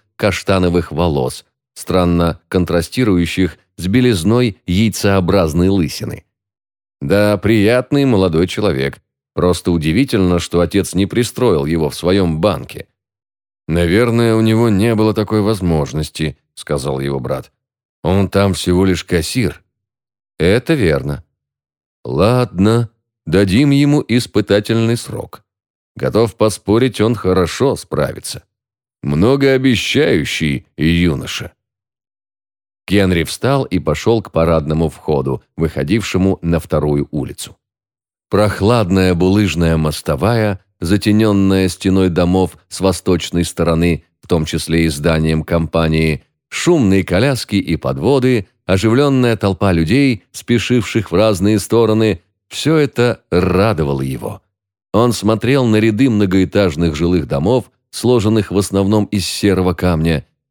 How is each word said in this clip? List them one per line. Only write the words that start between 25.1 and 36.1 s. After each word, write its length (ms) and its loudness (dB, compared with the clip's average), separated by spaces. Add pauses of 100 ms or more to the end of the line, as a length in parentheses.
Готов 420 0
поспорить, 640 0
он 140 2
хорошо 600 0
справится. 680 -6 (600)
Многообещающий 1600 0 (100)
юноша». 760 -2 (1400)
Генри 360 2
встал 400 -2
и 140 -2
пошёл 440 -2
к 100 -16
парадному 560 0
входу, 540 -4 (140)
выходившему 840 -2